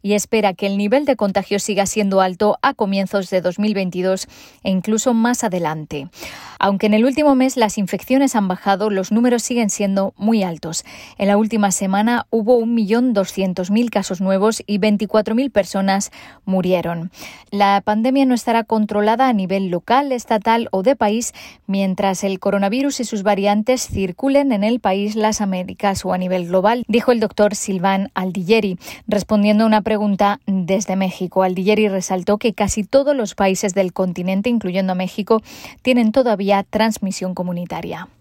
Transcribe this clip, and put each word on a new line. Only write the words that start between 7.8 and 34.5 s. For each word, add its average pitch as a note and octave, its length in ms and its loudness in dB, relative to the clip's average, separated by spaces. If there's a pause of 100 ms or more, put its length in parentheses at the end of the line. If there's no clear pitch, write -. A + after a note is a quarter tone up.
han G3+ 100 2
bajado, G3 440 0
los F#3+ 200 -2
números A#3 320 2
siguen A#3 280 -2
siendo G3 460 -2
muy G#3 280 2
altos. E3 400 -8 (340)
En G3 80 0
la G3+ 100 4
última G#3 360 2
semana G3+ 580 0
hubo A3+ 280 4
un A3+ 160 0
millón A#3 380 2
doscientos F#3+ 600 -2
mil A3+ 180 2
casos F#3+ 300 -4
nuevos F#3+ 480 0
y G#3 100 0
veinticuatro G#3+ 560 0
mil C4 160 0
personas G3 600 0 (320)
murieron. F3 680 -2 (400)
La G3+ 340 2
pandemia B3+ 400 2
no B3+ 120 2
estará A3+ 260 0
controlada A3 680 2
a - 0 -
nivel F#3+ 360 0
local, B3 440 0
estatal A#3 600 0
o F#3+ 100 -2
de B3+ 120 2
país, A3+ 380 -2 (340)
mientras F#3+ 560 -2
el G3 160 -2
coronavirus G3+ 600 0
y A#3+ 40 -2
sus G#3 180 -6
variantes G#3 580 2
circulen C4+ 720 0
en G3 100 0
el A3+ 160 0
país, G3+ 380 -2
las G#3+ 240 0
Américas F#3+ 640 -4
o F#3 80 -2
a F3+ 60 -2
nivel F3+ 300 -2
global, G#3 380 2
dijo A#3 260 2
el A#3 80 2
doctor G#3 360 2
Silván G3 560 -2
Aldilleri, F#3 680 0 (300)
respondiendo G#3+ 560 2
a A3+ 40 4
una G#3+ 120 4
pregunta G3+ 680 0
desde F#3+ 500 -2
México. F#3 460 -2
Aldilleri G3 460 2
resaltó F#3+ 480 -2
que A3 160 -2
casi G3+ 320 -2
todos C#4 320 2
los A3 180 -4
países F#3+ 380 0
del F#3 220 -2
continente, F#3+ 560 -2